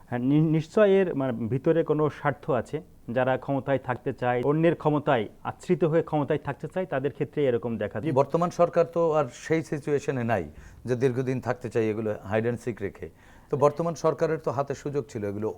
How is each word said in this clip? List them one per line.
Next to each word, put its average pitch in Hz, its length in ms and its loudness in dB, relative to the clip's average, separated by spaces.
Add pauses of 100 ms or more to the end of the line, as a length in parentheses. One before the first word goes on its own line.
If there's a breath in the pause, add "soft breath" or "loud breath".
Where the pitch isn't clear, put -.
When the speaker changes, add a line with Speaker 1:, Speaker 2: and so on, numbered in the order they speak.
Speaker 1:
হ্যাঁ, 120 120 -2
নি-, 151 300 4
নিশ্চয় 160 400 4
এর, 190 240 4
মানে, 135 180 0
ভিতরে 120 520 0
কোনো 156 260 2
স্বার্থ - 400 -4
আছে, 139 320 -2 (280)
যারা 127 260 2
ক্ষমতায় 135 420 -2
থাকতে 127 340 -4
চায়, 123 300 0
অন্যের 156 320 4
ক্ষমতায় 143 540 0 (160)
আশ্রিত - 400 -2
হয়ে 160 180 2
ক্ষমতায় 151 360 0
থাকতে 143 360 -8
চায়, 185 120 -4
তাদের 135 260 -2
ক্ষেত্রে 143 340 -2
এরকম 117 320 0
দেখা 104 220 -4
যায়। 151 120 -2
Speaker 2:
বর্তমান 165 380 2
সরকার 170 340 2
তো 165 280 0
আর 151 200 2
সেই - 300 -2
সিচুয়েশনে 139 600 -2
নাই 101 240 0 (360 loud breath)
যে 123 120 0
দীর্ঘদিন 127 440 0
থাকতে 120 300 -4
চাই 110 180 0
এগুলো 107 260 -2 (180)
hide 110 160 2
and 120 180 -2
seek 117 140 -6
রেখে। 90 280 -8 (420 soft breath)
তো 151 60 0
বর্তমান 147 380 2
সরকারের 156 440 0
তো 156 120 -6
হাতে 135 240 -2
সুযোগ 139 340 -6
ছিল 104 160 -8
এগুলো 101 340 -4